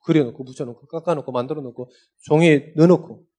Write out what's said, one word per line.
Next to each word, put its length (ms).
그려놓고, 360
붙여놓고, 440
깎아놓고, 440
만들어놓고, 600
종이에 540
넣어놓고. 500